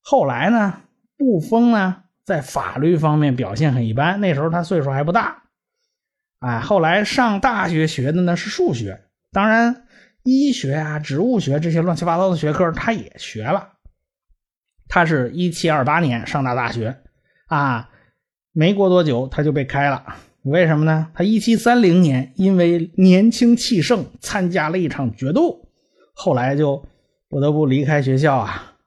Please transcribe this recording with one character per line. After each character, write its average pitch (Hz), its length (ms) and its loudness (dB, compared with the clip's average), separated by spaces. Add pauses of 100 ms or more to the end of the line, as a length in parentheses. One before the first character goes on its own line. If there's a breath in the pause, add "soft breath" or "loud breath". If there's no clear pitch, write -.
后 240 240 0
来 131 240 -2
呢， 208 320 -2 (360)
布 233 240 0
封 233 300 2
呢， 185 320 -2 (200)
在 170 160 -4
法 131 380 -8
律 165 180 2
方 151 240 0
面 143 160 2
表 101 200 -6
现 143 180 0
很 120 120 -2
一 110 80 -4
般， 170 280 -2
那 185 120 0
时 139 80 -2
候 160 80 -2
他 170 140 -2
岁 165 180 -2
数 139 80 -4
还 139 140 -2
不 165 80 -2
大。 - 320 -4 (960)
哎， 117 220 -4
后 196 180 0
来 175 240 2
上 208 380 0
大 220 260 0
学 160 200 0
学 135 260 -4
的 180 80 0
呢 175 160 0
是 202 120 -8
数 349 240 -2
学， 101 280 -8 (320)
当 202 160 0
然 233 360 0 (380 soft breath)
医 269 300 2
学 139 220 -4
啊、 151 220 -6
植 151 220 -6
物 226 220 0
学 143 180 -2
这 165 120 -2
些 160 100 0
乱 170 160 0
七 170 80 -6
八 170 120 0
糟 190 120 2
的 170 80 0
学 151 160 -2
科 165 180 0
他 226 220 -4
也 170 240 -8
学 - 260 -12
了。 175 300 -4 (1160)
他 175 160 2
是 135 260 -2
一 180 200 -2
七 170 180 -4
二 147 140 0
八 151 160 0
年 120 260 -2
上 - 200 -4
大 123 100 -2
大 117 160 -4
学 113 260 -6 (500)
啊， 135 420 -2 (640 soft breath)
没 165 200 2
过 196 140 2
多 180 160 4
久 131 240 -2
他 147 160 -4
就 151 80 0
被 139 140 -2
开 143 240 -2
了。 131 160 -6 (380 loud breath)
为 165 220 2
什 156 140 2
么 156 60 2
呢？ 156 280 0
他 175 120 -2
一 220 140 2
七 226 180 2
三 240 240 4
零 180 200 6
年 131 360 2
因 190 180 2
为 170 400 2
年 190 340 6
轻 233 240 4
气 226 280 0
盛， 185 240 0 (160)
参 185 280 -4
加 156 200 -2
了 185 100 -2
一 165 80 0
场 120 260 -4
决 139 200 -4
斗， 311 340 0 (460)
后 170 200 -2
来 131 220 0
就 143 300 -2 (420)
不 139 140 -4
得 147 100 2
不 151 140 2
离 135 180 2
开 147 180 0
学 131 160 0
校 143 200 2
啊。 - 380 -8 (100)